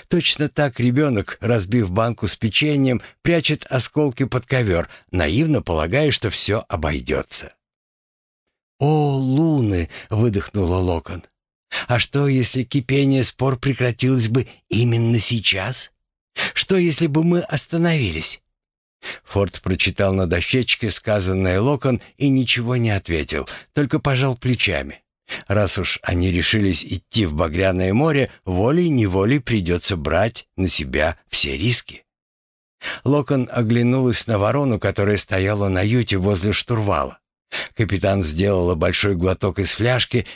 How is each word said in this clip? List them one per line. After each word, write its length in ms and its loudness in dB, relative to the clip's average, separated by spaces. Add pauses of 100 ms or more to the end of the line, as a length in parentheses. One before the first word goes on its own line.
Точно 400 0
так 320 -2
ребенок, 600 0
разбив 500 0
банку 360 -2
с 100 -4
печеньем, 640 0 (220)
прячет 480 0
осколки 540 0
под 200 -4
ковер, 440 0 (220)
наивно 520 2
полагая, 480 0
что 200 -2
все 380 0
обойдется. 840 -4 (1200)
«О, 380 2
луны!» — 720 2 (220)
выдохнула 680 0
Локон. 480 -2 (640)
«А 100 2
что, 300 0
если 340 2
кипение 600 0
спор 340 -2
прекратилось 680 0
бы 180 0 (220)
именно 500 2
сейчас? 720 0 (600)
Что, 240 0
если 300 2
бы 180 0
мы 160 2
остановились?» 1000 -2 (840)
Форд 380 -2
прочитал 500 0
на 140 0
дощечке 640 -2
сказанное 680 0
Локон 400 0 (160)
и 120 0
ничего 480 0
не 140 0
ответил, 580 -2 (240)
только 260 0
пожал 380 0
плечами. 680 -2 (460)
«Раз 300 2
уж 240 -4
они 280 0
решились 540 0
идти 420 -2
в 80 -4
багряное 580 0
море, 380 0 (140)
волей-неволей 960 2
придется 560 0
брать 500 -2 (100)
на 120 0
себя 500 -2 (100)
все 280 0
риски». 480 -2 (1000)
Локон 460 0
оглянулась 760 2
на 120 0
ворону, 400 0
которая 380 0
стояла 520 0
на 140 0
юте 360 0
возле 340 0
штурвала. 640 -2 (560)
Капитан 480 0
сделала 520 0
большой 420 0
глоток 420 -2
из 140 0
фляжки 640 -2